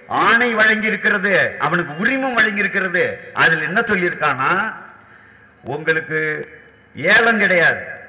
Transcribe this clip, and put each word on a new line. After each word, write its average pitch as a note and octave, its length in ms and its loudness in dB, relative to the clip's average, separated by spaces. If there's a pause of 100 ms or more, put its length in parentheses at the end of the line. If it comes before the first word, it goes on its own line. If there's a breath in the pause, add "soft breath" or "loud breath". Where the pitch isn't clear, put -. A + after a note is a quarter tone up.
ஆணை A3 480 2
வழங்கி G#3+ 320 2
இருக்கிறது, G3 720 0
அவனுக்கு D3+ 400 -2
உரிமம் C4 360 -2
வழங்கி G#3+ 260 0
இருக்கிறது. F3+ 760 -4
அதுல D#3 280 2
என்ன F3 180 -2
சொல்லியிருக்கானா, F3 920 0 (920 loud breath)
உங்களுக்கு D#3 560 -2 (720)
ஏலம் G#3+ 440 4
கிடையாது, E3+ 460 2 (240)